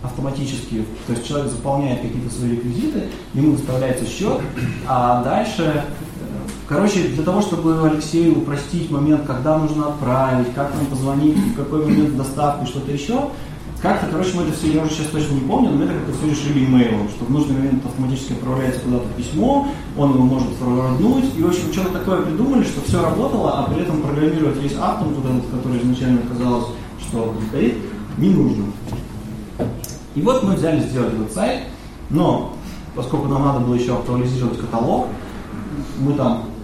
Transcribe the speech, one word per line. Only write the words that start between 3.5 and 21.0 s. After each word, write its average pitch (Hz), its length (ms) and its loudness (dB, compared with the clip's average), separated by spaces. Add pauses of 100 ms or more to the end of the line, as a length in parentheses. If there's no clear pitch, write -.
выставляется 127 520 -2
счёт, - 340 -2 (460)
а 123 380 2
дальше, - 400 0
э, 147 200 0 (840)
короче, 185 400 2
для 135 160 0
того, 185 180 2
чтобы 160 480 2
Алексею 156 480 4
упростить 143 540 -2
момент, 147 340 4
когда 139 320 2
нужно 151 300 0
отправить, 127 680 2
как 139 220 -2
нам 143 100 0
позвонить, 139 500 2
в - 200 2
какой 147 280 0
момент 147 320 4
доставки, 143 520 0
что-то 135 240 -6
ещё, 247 400 -2 (500)
как-то, 196 300 2
короче, 180 240 0
мы 170 80 2
это 151 100 0
всё, 160 140 -2
я 151 160 2
уже 156 80 0
сейчас 151 160 -2
точно 143 260 0
не 135 80 2
помню, 214 300 2
но 143 60 2
мы 156 80 2
это - 80 0
как-то - 200 -2
всё 151 160 0
решили 143 360 2
имейлом, 113 440 4
что - 160 -6
в 120 60 0
нужный 135 240 2
момент 135 280 2
автоматически 131 500 -2
отправляется 127 480 -2
куда-то 123 260 0 (100)
письмо, 269 500 2 (300)
он 139 160 6
его 127 100 6
может 127 260 4 (100)
форварднуть, 127 680 2 (100)